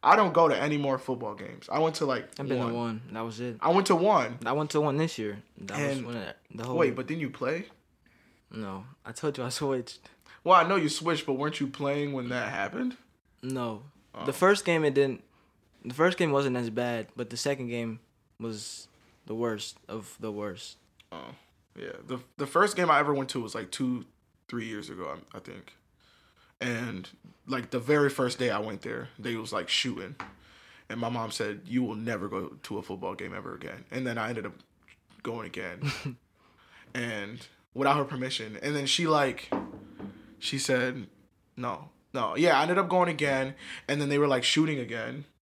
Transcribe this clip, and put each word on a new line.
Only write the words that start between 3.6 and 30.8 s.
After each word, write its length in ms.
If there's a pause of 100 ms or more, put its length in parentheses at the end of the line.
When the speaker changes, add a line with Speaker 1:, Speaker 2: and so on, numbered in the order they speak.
Speaker 1:
I 80
went 160
to 100
one. 480
Speaker 2:
I 80
went 200
to 100
one 160
this 200
year. 240 (200)
That 160
was 180
Speaker 1:
And 100
Speaker 2:
when 100
it, 200 (180)
the 100
whole 120
Speaker 1:
wait, 180
but 120
didn't 160
you 80
play? 380 (840)
Speaker 2:
No. 340 (220)
I 60
told 260
you 60
I 40
switched. 520 (420)
Speaker 1:
Well, 200
I 60
know 80
you 140
switched, 340
but 100
weren't 240
you 100
playing 440
when 160
that 240
happened? 460 (440)
Speaker 2:
No. 420 (300)
Speaker 1:
Oh. 120
Speaker 2:
The 80
first 320
game, 180
it 80
didn't, 320 (600)
the 80
first 240
game 140
wasn't 260
as 100
bad, 380 (100)
but 140
the 80
second 300
game 320 (380)
was 500 (360)
the 100
worst 440 (100)
of 320
the 100
worst. 460 (360)
Speaker 1:
Oh, 200 (460)
yeah. 140 (140)
The, 120 (180)
the 100
first 300
game 140
I 80
ever 160
went 160
to 100
was, 140
like, 160
two, 340 (440)
three 180
years 240
ago, 260 (160)
I, 60
I 20
think. 320 (880)
And, 480 (380)
like, 240
the 100
very 280
first 300
day 120
I 80
went 240
there, 260 (100)
they 180
was, 160
like, 160
shooting. 460 (720)